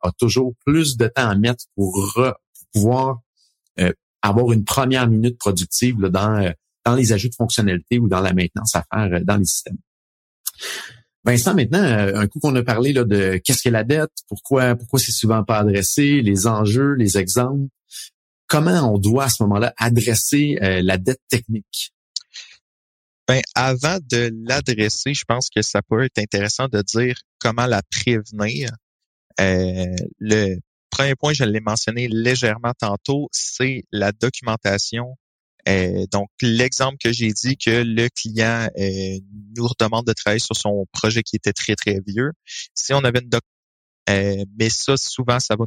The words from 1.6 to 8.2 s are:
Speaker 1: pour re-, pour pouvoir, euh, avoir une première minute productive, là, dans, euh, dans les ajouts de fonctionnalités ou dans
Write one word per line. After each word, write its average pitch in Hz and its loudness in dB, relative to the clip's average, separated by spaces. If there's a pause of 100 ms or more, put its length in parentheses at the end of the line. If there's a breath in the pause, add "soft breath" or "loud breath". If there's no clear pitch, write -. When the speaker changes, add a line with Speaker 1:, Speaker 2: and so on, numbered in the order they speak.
Speaker 1:
pour 95 -2
re-, 110 0 (200)
pour - -20
pouvoir, 127 2 (640)
euh, 90 2 (300)
avoir 113 4
une 107 2
première 131 2
minute 117 2
productive, 101 0
là, 98 2
dans, 101 2
euh, 87 0 (340)
dans 120 4
les 120 4
ajouts 104 0
de 117 -8
fonctionnalités 110 0
ou 117 4
dans 92 2